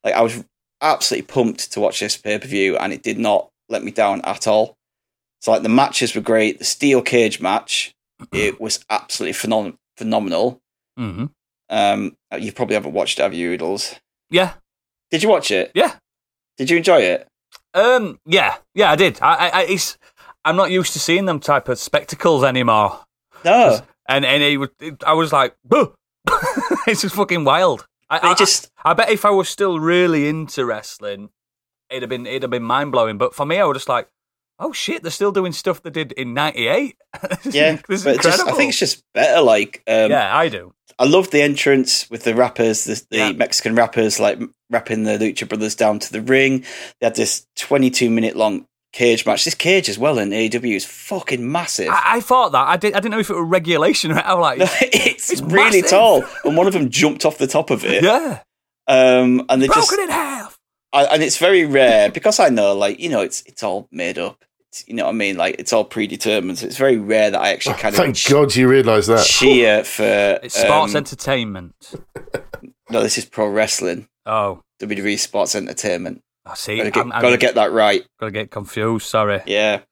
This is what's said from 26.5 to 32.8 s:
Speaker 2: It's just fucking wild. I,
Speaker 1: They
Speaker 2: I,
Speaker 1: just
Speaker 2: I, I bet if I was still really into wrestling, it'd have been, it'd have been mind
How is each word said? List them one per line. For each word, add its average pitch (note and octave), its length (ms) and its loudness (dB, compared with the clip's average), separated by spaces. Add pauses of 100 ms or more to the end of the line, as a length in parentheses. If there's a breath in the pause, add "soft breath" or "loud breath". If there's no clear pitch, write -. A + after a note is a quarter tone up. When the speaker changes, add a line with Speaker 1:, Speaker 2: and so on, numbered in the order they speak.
Speaker 2:
It's A#3 160 0
just G3 120 -4
fucking F3+ 300 -2
wild. D3+ 420 2 (220)
I, D#3 120 -2
Speaker 1:
They E3 80 2
Speaker 2:
I, F3+ 60 4
Speaker 1:
just - 360 2 (140)
Speaker 2:
I, D#3 60 4
I F3 40 4
bet A3 160 2
if G#3+ 160 0
I G#3 40 6
was F#3+ 180 2
still F#3 300 -2
really E3 500 2
into D3+ 360 -6
wrestling, G#2 640 -10 (640)
it'd C3 120 -8
have A#2+ 80 -8
been, B2 160 -8
it'd B2+ 160 -6
have B2 80 -6
been A#2+ 120 -4
mind C3 300 -2